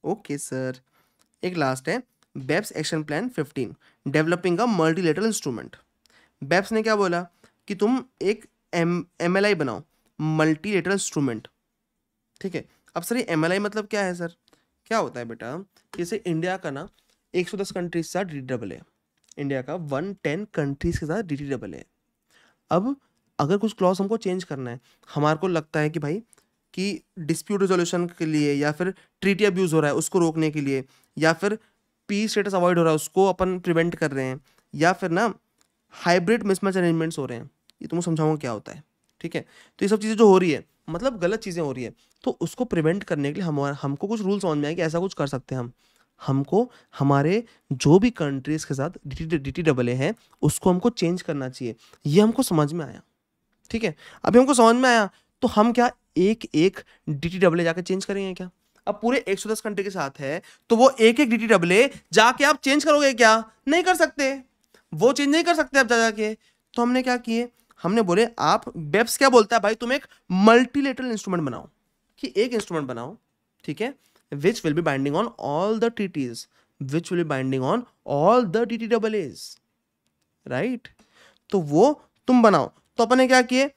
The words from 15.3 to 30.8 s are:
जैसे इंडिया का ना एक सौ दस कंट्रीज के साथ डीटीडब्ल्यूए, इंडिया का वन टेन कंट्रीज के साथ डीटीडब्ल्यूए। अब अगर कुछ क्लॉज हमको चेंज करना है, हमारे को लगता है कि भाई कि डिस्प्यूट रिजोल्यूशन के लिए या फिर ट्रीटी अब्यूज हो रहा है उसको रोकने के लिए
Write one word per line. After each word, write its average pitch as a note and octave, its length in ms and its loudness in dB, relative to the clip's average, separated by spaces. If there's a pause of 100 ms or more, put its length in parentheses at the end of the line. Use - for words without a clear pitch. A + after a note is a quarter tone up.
जैसे F3 240 -8 (100)
इंडिया F3+ 300 -4
का F3 140 -10
ना C#3 180 -12 (460)
एक F3 140 -2
सौ - 80 -10
दस F#3+ 160 -6
कंट्रीज E3+ 340 -6
के - 40 -16
साथ F3+ 140 -4
डीटीडब्ल्यूए, B2+ 560 -10 (580)
इंडिया C#3 240 -4
का C#3+ 120 -10
वन D#3+ 400 -6
टेन G3 400 -6
कंट्रीज D#3 440 -4
के D#3+ 80 -8
साथ F3 160 -4
डीटीडब्ल्यूए। C3+ 640 -10 (840)
अब A3+ 260 0 (420)
अगर D#3 200 0
कुछ G#3 140 -2
क्लॉज F#3 280 0
हमको G3 160 -2
चेंज F#3 280 -6
करना C3 260 -10
है, A#2+ 100 -12 (280)
हमारे D3+ 300 0
को F#3 100 -2
लगता D#3+ 320 -2
है D3+ 100 0
कि D#3+ 80 -6
भाई D#3 240 -6 (520)
कि F#3+ 280 -6 (160)
डिस्प्यूट E3+ 420 -4
रिजोल्यूशन F3 460 0 (120)
के E3 80 -4
लिए D3 280 0
या C#3+ 180 -2
फिर F3+ 220 -6 (260)
ट्रीटी G3 240 0
अब्यूज F#3 300 0
हो D#3+ 60 4
रहा D3 100 2
है B2+ 60 -2
उसको D#3+ 220 -2
रोकने D#3+ 320 0
के D3+ 100 -6
लिए C3+ 240 -4 (320)